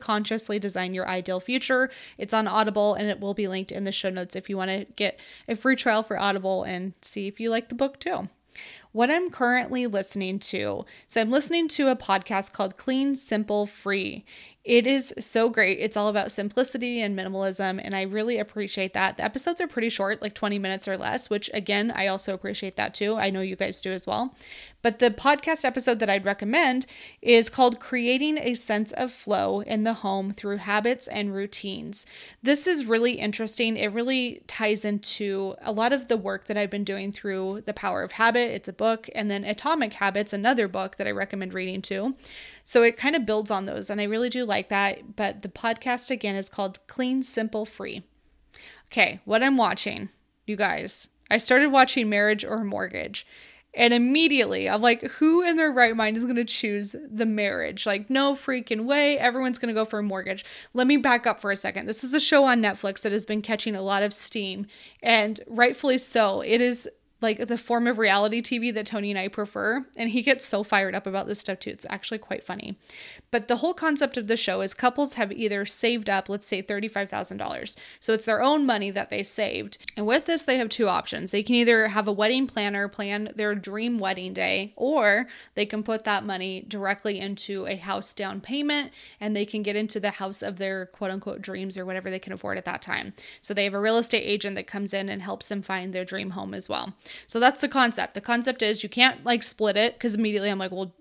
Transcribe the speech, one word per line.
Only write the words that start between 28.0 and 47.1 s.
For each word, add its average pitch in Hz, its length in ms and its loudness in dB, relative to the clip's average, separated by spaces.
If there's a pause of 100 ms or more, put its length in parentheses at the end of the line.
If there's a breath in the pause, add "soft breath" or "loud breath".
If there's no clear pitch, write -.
a 247 160 0
Sense 220 380 -2
of 247 200 -4
Flow 196 480 0
in 214 240 0
the 226 100 2
Home 196 380 -2
Through 202 260 -6
Habits 214 500 -2
and 202 260 -4
Routines. 196 720 -8 (360 loud breath)
This 285 240 2
is 311 200 2
really 226 260 4
interesting. 220 640 -2
It 208 160 -2
really 247 540 -2
ties 214 380 0
into 202 760 -2
a - 120 -4
lot 226 200 2
of 262 160 0
the 240 80 4
work 196 300 -6
that 208 100 -4
I've 202 140 0
been 202 140 -4
doing 196 280 -4
through 190 540 -4
The 214 80 -4
Power 190 280 -2
of 190 100 -6
Habit. 233 380 2
It's - 180 -8
a 190 40 -8
book, 220 420 -2
and 208 160 -2
then 202 140 -4
Atomic 220 500 -2
Habits, 202 380 0
another 214 360 2
book 190 280 -6
that 196 100 -4
I 208 40 0
recommend 196 420 -4
reading 185 300 -6
too. 208 320 -4 (520 loud breath)
So 240 160 6
it 233 140 6
kind 285 180 0
of 262 120 0
builds 214 240 0
on 196 160 0
those, 196 240 -6
and 208 100 -2
I 208 40 0
really 220 260 0
do 247 140 -2
like 208 260 -2
that. 196 460 -2
But 202 260 -2
the 202 60 -10
podcast, 233 640 -4
again, 214 240 -2
is 196 140 -6
called 196 380 -6
Clean, 262 360 0